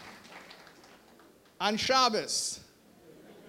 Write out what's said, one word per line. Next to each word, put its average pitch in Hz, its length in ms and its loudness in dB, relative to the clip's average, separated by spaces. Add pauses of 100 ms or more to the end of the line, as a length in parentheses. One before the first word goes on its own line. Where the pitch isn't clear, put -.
(1600)
On 208 180 2
Shabbos. 226 840 2 (880)